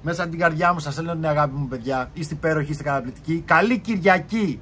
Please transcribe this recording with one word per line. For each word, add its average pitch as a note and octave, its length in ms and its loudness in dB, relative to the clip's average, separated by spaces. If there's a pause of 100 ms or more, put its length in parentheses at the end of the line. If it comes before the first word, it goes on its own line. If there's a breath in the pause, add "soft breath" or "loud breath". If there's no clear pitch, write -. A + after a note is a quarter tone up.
Μέσα E3+ 200 -4
από E3+ 100 -4
την E3 80 -8
καρδιά F3 340 4
μου E3+ 60 0
σας C#3+ 140 -6
στέλνω E3 200 -4
την D#3+ 140 -2
αγάπη D3 280 2
μου, C#3+ 120 -2
παιδιά. B2+ 460 -4
Είστε D#3+ 200 -6
υπέροχοι, D#3 380 0
είστε D3+ 120 -6
καταπληκτικοί. C#3+ 640 -4
Καλή G3 340 4
Κυριακή. F#3 840 0